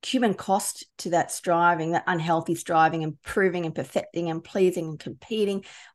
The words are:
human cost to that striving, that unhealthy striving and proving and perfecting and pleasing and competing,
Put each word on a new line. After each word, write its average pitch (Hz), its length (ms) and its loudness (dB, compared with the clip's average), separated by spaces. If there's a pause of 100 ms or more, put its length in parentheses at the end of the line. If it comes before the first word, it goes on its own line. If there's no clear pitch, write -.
human 233 280 2
cost - 520 -2 (120)
to - 140 -8
that 170 200 2
striving, 170 600 2
that 170 160 0
unhealthy 165 480 0
striving 160 480 2
and 156 180 -6
proving 180 440 0
and 160 100 -6
perfecting 170 540 -4
and 165 140 -6
pleasing 180 420 0
and 156 140 -10
competing, 196 640 -4 (320)